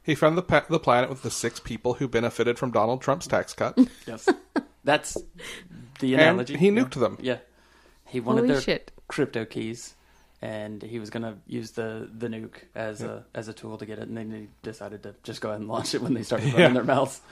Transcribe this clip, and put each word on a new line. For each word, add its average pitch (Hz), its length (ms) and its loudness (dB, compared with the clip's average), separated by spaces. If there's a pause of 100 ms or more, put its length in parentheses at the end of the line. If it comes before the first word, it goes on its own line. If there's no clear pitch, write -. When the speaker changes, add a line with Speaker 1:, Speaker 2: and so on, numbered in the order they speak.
Speaker 1:
He 151 140 0
found 160 200 4
the 180 60 2
pa-, 160 260 4
the 160 120 2
planet 127 320 4
with 131 100 -10
the 117 80 -6
six - 300 -4
people 123 340 -2
who 135 140 -2
benefited 117 500 2
from 127 140 -2
Donald 117 320 2
Trump's 143 240 0
tax - 260 0
cut. - 240 -2 (300)
Speaker 2:
Yes. - 200 -8 (560)
That's - 320 2 (840)
the 131 160 2
Speaker 1:
And 151 80 8
Speaker 2:
analogy. 135 340 4
Speaker 1:
he 185 120 6
Speaker 2:
Yeah. - 20 6
Speaker 1:
nuked 220 280 0
them. 104 220 0
Speaker 2:
Yeah. 123 160 -2 (720)
He 127 120 -6
wanted 131 260 2
Speaker 3:
Holy 254 80 4
Speaker 2:
their 135 80 2
Speaker 3:
shit. - 300 -4 (160)
Speaker 2:
crypto 120 380 -2
keys, 113 480 -10 (480)
and 107 400 -8
he 117 160 -10
was 104 140 -10
gonna 113 340 -8
use 117 280 -8
the, 110 440 -8
the 117 120 -6
nuke 113 340 -12 (100)
as 110 280 -8
Speaker 1:
Yeah. 110 180 -8 (160)
Speaker 2:
a, - 20 -14
as 110 100 -8
a 107 60 -10
tool 110 240 -12
to 104 80 -12
get 107 140 -10
it, 110 80 -10
and 113 100 -8
then 110 140 -10
he 107 160 -12 (160)
decided 101 400 -12
to 101 180 -16
just 110 180 -12
go 110 100 -4
ahead 107 120 -6
and 107 80 -8
launch 113 240 -4
it 120 80 -2
when 131 140 0
they 113 80 -2
started 117 280 -2
Speaker 1:
Yeah. 123 100 6
Speaker 2:
running 127 120 8
their 123 100 2
mouths. - 380 0 (100)